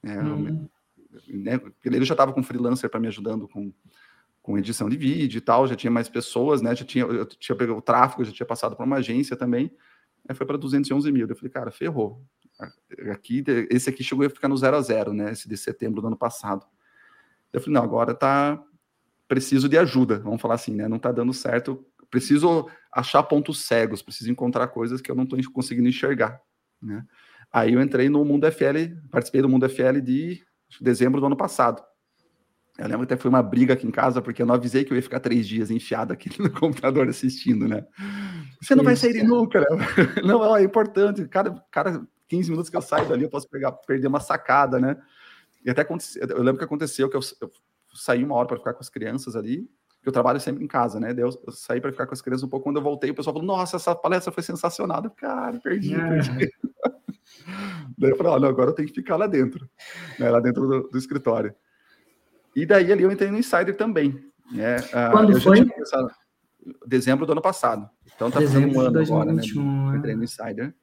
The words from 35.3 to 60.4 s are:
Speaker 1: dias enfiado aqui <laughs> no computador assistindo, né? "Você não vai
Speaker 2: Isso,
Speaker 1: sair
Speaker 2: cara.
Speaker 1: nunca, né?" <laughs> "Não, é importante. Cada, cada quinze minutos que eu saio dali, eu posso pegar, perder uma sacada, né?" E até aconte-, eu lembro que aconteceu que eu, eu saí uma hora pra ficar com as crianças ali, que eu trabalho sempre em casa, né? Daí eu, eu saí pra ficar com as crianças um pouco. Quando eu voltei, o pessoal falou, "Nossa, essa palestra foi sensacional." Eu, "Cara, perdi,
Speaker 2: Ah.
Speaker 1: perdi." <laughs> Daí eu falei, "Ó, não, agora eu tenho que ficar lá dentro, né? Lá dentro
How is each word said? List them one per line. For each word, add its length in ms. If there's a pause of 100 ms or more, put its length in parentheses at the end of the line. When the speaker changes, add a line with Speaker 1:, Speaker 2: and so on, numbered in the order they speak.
Speaker 1:
dias 220
enfiado 440
aqui 160
<laughs> 120
no 100
computador 580
assistindo, 580
né? 180 (760)
"Você 140
não 80
vai 100
Speaker 2:
Isso, 80
Speaker 1:
sair 140
Speaker 2:
cara. 120
Speaker 1:
nunca, 320
né?" 80
<laughs> 560
"Não, 320
é 80
importante. 640
Cada, 340 (100)
cada 360 (200)
quinze 220
minutos 200
que 80
eu 40
saio 280
dali, 140
eu 60
posso 200
pegar, 240
perder 340
uma 140
sacada, 580
né?" 180 (680)
E 40
até 120
aconte-, 360
eu 240
lembro 160
que 60
aconteceu 460
que 80
eu, 40 (200)
eu 100 (420)
saí 300
uma 120
hora 120
pra 100
ficar 160
com 60
as 100
crianças 460
ali, 340 (320)
que 60
eu 60
trabalho 260
sempre 240
em 40
casa, 340
né? 120
Daí 120
eu, 40 (160)
eu 60
saí 300
pra 100
ficar 160
com 60
as 80
crianças 220
um 60
pouco. 140
Quando 140
eu 40
voltei, 300
o 20
pessoal 220
falou, 100
"Nossa, 300
essa 180
palestra 380
foi 120
sensacional." 600
Eu, 80
"Cara, 480
perdi, 340
Speaker 2:
Ah. 140
Speaker 1:
perdi." 420 (340)
<laughs> 1120
Daí 140
eu 60
falei, 160
"Ó, 60
não, 100
agora 220
eu 20
tenho 140
que 80
ficar 220
lá 100
dentro, 420 (500)
né? 100
Lá 100
dentro 280